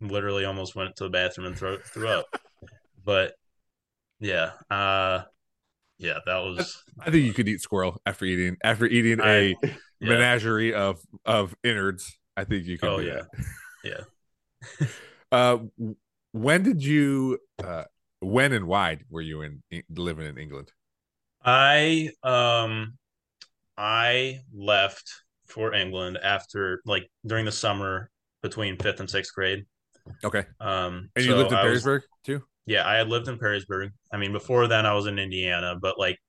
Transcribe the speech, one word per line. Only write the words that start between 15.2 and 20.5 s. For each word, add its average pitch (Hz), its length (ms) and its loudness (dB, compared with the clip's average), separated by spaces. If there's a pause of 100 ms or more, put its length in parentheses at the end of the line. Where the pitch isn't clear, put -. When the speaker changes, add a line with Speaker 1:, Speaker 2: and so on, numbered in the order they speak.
Speaker 2:
Uh, 123 260 4 (200)
w-, 110 180 -6 (360)
when 143 300 2
did 190 220 2
you, 139 540 2 (240)
uh, 87 220 -8 (360)
when 123 320 2
and 104 140 0
why 87 320 0 (120)
were 82 100 -10
you 78 220 -8
in, 73 280 -12
in, 85 200 -10
living 80 360 -6
in 73 120 -12
England? 71 340 -14 (720)